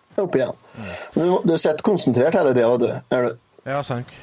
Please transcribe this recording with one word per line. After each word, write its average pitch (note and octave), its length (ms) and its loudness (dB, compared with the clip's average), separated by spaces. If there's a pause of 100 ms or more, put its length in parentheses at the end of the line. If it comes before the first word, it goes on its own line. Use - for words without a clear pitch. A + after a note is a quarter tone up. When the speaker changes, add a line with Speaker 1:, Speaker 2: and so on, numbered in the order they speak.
(180)
Speaker 1:
opp F#3+ 220 0
igjen. - 160 -2 (240)
Speaker 2:
Mm. G2+ 100 -12 (260)
Speaker 1:
Men E3 120 -2
du, F3+ 120 2 (120)
du D#3+ 60 2
sitter D#3 260 -2
konsentrert C#3+ 500 2
hele D#3+ 220 2
tiden, A#2+ 160 4
vet A#2+ 160 2
du. C3 280 -4
Er B2 120 0
du? - 100 -6 (280)
Speaker 2:
Ja, C#3 160 -4
sant. B2+ 280 -8 (140)